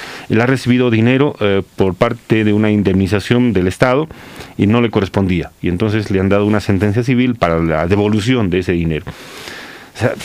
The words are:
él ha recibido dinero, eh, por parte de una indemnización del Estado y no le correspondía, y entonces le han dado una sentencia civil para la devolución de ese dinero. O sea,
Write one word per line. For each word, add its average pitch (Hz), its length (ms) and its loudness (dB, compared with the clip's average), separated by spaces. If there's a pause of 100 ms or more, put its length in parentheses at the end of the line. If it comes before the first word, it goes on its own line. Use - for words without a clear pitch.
(280)
él 120 120 2
ha 123 60 2
recibido 127 440 2
dinero, 123 480 2
eh, 98 240 0 (140)
por 95 180 2
parte 117 480 0
de 107 100 2
una 107 200 2
indemnización 101 800 2
del 92 160 2
Estado 131 400 0 (500)
y 104 80 2
no 113 140 4
le 117 100 2
correspondía, 92 600 -2 (100)
y 87 60 -2
entonces 104 420 -2
le 95 80 0
han 95 100 0
dado 101 180 2
una 107 120 2
sentencia 104 460 0
civil 123 320 0
para 82 240 0
la 80 260 0
devolución 104 640 0
de 87 80 0
ese 92 140 -2
dinero. 82 320 -2 (920)
O - 40 -16
sea, 120 140 -2 (120)